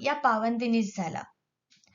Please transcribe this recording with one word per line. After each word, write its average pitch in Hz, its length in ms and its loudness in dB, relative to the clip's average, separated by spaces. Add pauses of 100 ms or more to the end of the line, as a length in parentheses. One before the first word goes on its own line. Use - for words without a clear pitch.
या 285 100 2
पावन 233 440 2
दिनीच 226 400 0
झाला. 175 240 -4 (720)